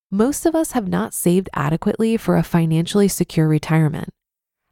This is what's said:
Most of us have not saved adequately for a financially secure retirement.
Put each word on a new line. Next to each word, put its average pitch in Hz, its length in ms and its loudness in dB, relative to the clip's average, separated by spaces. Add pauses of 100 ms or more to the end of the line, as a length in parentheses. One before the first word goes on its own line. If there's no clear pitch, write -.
Most 220 360 0
of 320 100 2
us 320 160 0
have 220 160 -2
not 180 260 -2
saved 185 400 0
adequately 170 640 0
for 170 220 0
a 170 60 2
financially 170 640 2
secure - 380 0
retirement. 156 600 0 (640)